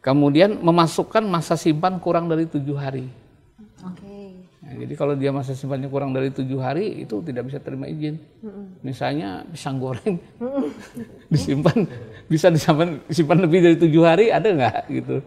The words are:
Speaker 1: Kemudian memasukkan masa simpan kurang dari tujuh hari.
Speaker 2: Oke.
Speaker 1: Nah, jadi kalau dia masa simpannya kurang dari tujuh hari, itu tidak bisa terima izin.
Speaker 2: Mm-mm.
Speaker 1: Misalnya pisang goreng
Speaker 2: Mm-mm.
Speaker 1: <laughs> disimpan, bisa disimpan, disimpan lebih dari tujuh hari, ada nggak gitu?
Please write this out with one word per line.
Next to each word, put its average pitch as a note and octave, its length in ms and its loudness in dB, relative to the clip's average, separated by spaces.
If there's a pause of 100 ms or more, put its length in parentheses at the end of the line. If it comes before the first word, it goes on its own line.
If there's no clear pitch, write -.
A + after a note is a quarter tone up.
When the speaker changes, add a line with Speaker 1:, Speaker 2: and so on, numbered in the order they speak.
Speaker 1:
Kemudian D3 640 4
memasukkan E3+ 640 2
masa E3 320 -2
simpan E3+ 400 0
kurang E3+ 240 0
dari D#3+ 240 0
tujuh C#3+ 240 -4
hari. C3+ 320 -6 (800)
Speaker 2:
Oke. G3 480 -16 (320)
Speaker 1:
Nah, - 80 -18
jadi B2+ 240 -10
kalau D3 160 0
dia C#3 160 -2
masa C3+ 240 -4
simpannya C3 400 -6
kurang C#3 240 -4
dari C3+ 160 -2
tujuh C3+ 240 -4
hari, C#3 480 -4
itu G#3 160 -6
tidak C3 320 -8
bisa C#3 80 -10
terima C3+ 240 -10
izin. D3+ 320 -6 (240)
Speaker 2:
Mm-mm. G3 400 -16
Speaker 1:
Misalnya C3+ 640 -6
pisang C#3+ 320 -8
goreng C3 400 -4 (240)
Speaker 2:
Mm-mm. C4+ 320 -6 (260)
Speaker 1:
<laughs> - 380 -8
disimpan, D3+ 480 2 (480)
bisa D#3 160 4
disimpan, E3+ 560 2
disimpan E3 400 2
lebih E3+ 160 6
dari E3+ 160 8
tujuh D#3+ 240 4
hari, E3+ 320 6
ada D#3+ 160 2
nggak B2+ 400 2
gitu? B2+ 380 -4